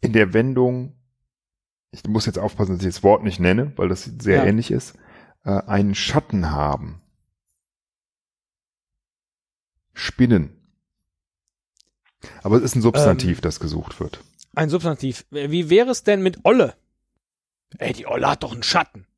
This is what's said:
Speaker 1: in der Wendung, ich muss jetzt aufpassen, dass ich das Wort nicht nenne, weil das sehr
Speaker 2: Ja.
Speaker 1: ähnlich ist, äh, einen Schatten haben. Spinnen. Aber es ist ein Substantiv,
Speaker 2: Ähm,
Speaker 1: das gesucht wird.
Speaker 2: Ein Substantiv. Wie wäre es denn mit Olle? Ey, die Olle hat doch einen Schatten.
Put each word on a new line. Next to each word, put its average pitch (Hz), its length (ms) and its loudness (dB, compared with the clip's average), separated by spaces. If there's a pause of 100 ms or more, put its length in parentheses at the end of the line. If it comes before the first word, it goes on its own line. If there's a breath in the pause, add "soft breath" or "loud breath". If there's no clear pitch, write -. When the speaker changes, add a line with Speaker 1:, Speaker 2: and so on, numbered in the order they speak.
Speaker 1:
in 123 120 -2
der 104 200 4
Wendung, 127 600 0 (960)
ich - 160 -20
muss 107 180 0
jetzt 90 140 -4
aufpassen, 95 380 -2
dass 87 80 -6
ich 90 100 0
das - 80 -14
Wort 101 200 6
nicht 90 160 -4
nenne, 107 360 2
weil 92 140 0
das 92 160 -6
sehr 107 320 0
Speaker 2:
Ja. 87 80 4
Speaker 1:
ähnlich 107 260 0
ist, - 240 -4 (480 soft breath)
äh, 98 240 -2
einen 101 260 2
Schatten 101 580 -2
haben. 73 480 -4 (3000)
Spinnen. 113 680 0 (1800 loud breath)
Aber 104 160 4
es 120 60 4
ist - 120 -2
ein 123 60 2
Substantiv, 101 580 2
Speaker 2:
Ähm, - 20 -12
Speaker 1:
das 82 180 -4
gesucht 78 400 -8
wird. - 240 -12 (320)
Speaker 2:
Ein 156 140 0
Substantiv. 156 640 -4
Wie 147 380 -4
wäre 226 200 4
es 247 140 -4
denn 202 180 2
mit 185 220 -2
Olle? 214 320 4 (1040)
Ey, 120 140 -6
die 117 140 -12
Olle 127 220 -2
hat 143 140 -4
doch - 100 -12
einen 120 100 -12
Schatten. - 440 -4 (100)